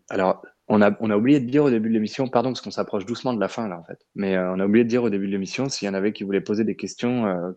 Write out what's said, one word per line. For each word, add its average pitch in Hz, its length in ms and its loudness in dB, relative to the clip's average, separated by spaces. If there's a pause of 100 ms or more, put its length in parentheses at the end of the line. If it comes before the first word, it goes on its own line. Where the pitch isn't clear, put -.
alors, 98 340 0 (240)
on 104 140 4
a, 104 180 6
on 110 100 -2
a 104 80 4
oublié 135 220 4
de 120 100 -2
dire 143 140 4
au 147 60 4
début 113 200 2
de 113 40 2
l'émission, 110 340 0
pardon, 123 220 0
parce 120 120 -6
qu'on 101 100 -10
s'approche 101 340 -4
doucement 120 280 -4
de 110 60 -2
la 95 80 0
fin, 113 200 -6
là, 87 120 -8
en 85 40 -18
fait, - 220 -18 (100)
mais, 95 200 0
euh, 92 180 0
on 95 60 -2
a 98 60 0
oublié 107 180 6
de 117 60 0
dire 120 140 2
au 117 60 0
début 101 180 -2
de 98 40 -4
l'émission, 101 380 -4
s'il - 160 -6
y 101 40 -2
en 98 40 -2
avait 98 200 0
qui - 100 -10
voulaient 98 180 0
poser 107 220 -2
des 107 120 -2
questions, 120 520 -4
euh, 90 300 -4